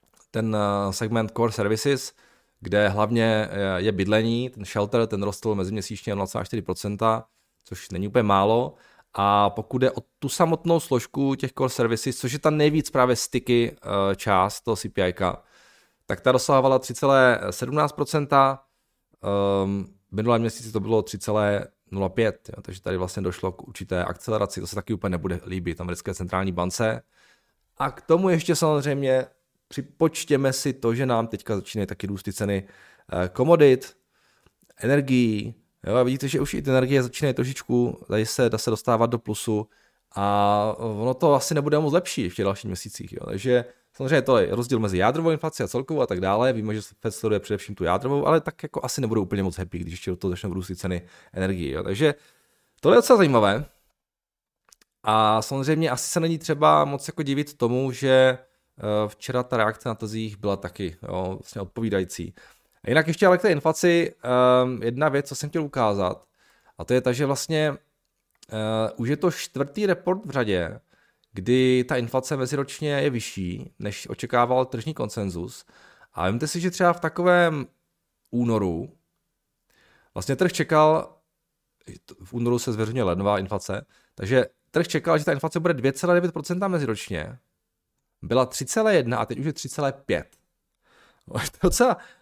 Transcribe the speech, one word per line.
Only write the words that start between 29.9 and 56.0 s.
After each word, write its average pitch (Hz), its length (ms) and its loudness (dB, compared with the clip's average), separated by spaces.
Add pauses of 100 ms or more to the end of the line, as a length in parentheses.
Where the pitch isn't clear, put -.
si 135 200 -2
to, 117 220 0
že 131 100 -2
nám 113 220 0
teďka 107 280 -6
začínají 98 320 -4
taky - 200 -8
růst 98 160 -8
ty 101 100 -8
ceny, 98 340 -2 (460)
eh, 90 160 -2
komodit, 139 680 4 (800)
energií, 120 800 2 (280)
jo, 104 120 -2
a 127 80 4
vidíte, 131 240 -2
že 135 120 -2
už 143 140 -2
i - 80 -4
ty 143 80 -4
energie 131 340 4
začínají 131 300 -2
trošičku, 123 760 -2
tady 110 180 0
se, 120 240 0
da 110 80 -2
se - 120 -4
dostávat 117 400 2
do 120 100 -2
plusu 107 480 -4 (480)
a 101 600 2
ono 117 360 -2
to 143 200 4
asi 160 200 2
nebude 147 260 2
moc 151 140 0
lepší 156 360 -2
v - 60 -14
těch 101 100 0
dalších 98 220 -2
měsících, - 460 -10
jo, - 120 -12
takže 120 400 0 (280)
samozřejmě 135 280 0
to 123 160 4
je 98 180 2
rozdíl 123 240 0
mezi 98 180 0
jádrovou 143 340 2
inflací 156 320 -4
a 156 40 -4
celkovou 143 340 -2
a 123 60 2
tak 92 140 -2
dále. 107 320 2
Víme, 107 220 -4
že 107 60 -6
Fed - 300 -10
sleduje 107 280 -2
především 104 360 -6
tu - 80 -6
jádrovou, 123 440 0
ale 156 140 4
tak - 220 -10
jako 165 200 -6
asi 131 180 -6
nebudou 110 200 0
úplně 98 220 -2
moc 92 140 -4
happy, 87 220 -8
když 87 120 -8
ještě 90 200 -8
do 90 60 -6
toho 95 120 -4
začnou 90 240 -6
růst 92 140 -6
ty 92 80 -8
ceny 90 260 -4 (320)
energií, 92 360 -2
jo. 69 140 -6
Takže 143 320 0 (640)
tohle 185 140 8
je - 20 10
docela 233 200 8
zajímavé. 123 480 6 (1400)
A 107 380 4
samozřejmě 143 480 0
asi 123 200 -4